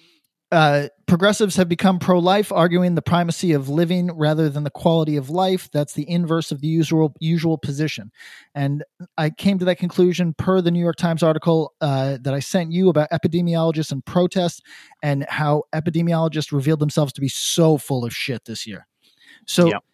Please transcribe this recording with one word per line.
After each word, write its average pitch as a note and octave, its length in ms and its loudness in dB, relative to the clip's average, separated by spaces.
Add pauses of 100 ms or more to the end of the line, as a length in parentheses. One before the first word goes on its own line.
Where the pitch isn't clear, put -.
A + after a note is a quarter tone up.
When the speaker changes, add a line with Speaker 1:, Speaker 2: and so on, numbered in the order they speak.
(520)
Speaker 1:
Uh, D3 360 4 (200)
progressives G3 480 2
have F3+ 120 2
become F3+ 300 2
pro-life, F#3 540 2
arguing F3+ 420 2
the D#3 80 0
primacy E3+ 520 0
of C3+ 160 0
living F3 460 0
rather D#3 340 0
than D3 140 -4
the D3 60 -4
quality D#3+ 460 0
of C#3 160 -4
life. F#3 420 0
That's D3 200 -2
the D3 140 -6
inverse E3 440 -2
of C#3 100 -6
the D3+ 60 -4
usual, D#3+ 520 2
usual D#3+ 380 0
position. C#3 540 -6 (420)
And C#3+ 300 -2 (340)
I D#3 140 0
came G3 260 -2
to F3+ 80 -2
that F3+ 140 0
conclusion F3 560 0
per F#3+ 260 2
the E3+ 80 0
New E3+ 100 2
York E3+ 180 0
Times E3 260 0
article, D#3+ 580 2
uh, C3+ 400 -2
that C3+ 140 -2
I C#3+ 40 -2
sent E3 320 -2
you F#3 180 2
about F3+ 200 2
epidemiologists E3 840 0
and C#3 140 -6
protests F3+ 560 0 (400)
and C#3+ 260 -2
how D3 360 0 (100)
epidemiologists D#3+ 760 -2
revealed D3 300 0
themselves D3+ 320 0
to C#3 80 -14
be C3+ 80 -2
so D#3+ 500 2
full B2+ 260 -4
of A2+ 100 -6
shit - 300 -8
this A2+ 220 -12
year. G2+ 180 -16 (640)
So, F3 220 4
Speaker 2:
Yep. G#2 140 -4 (100)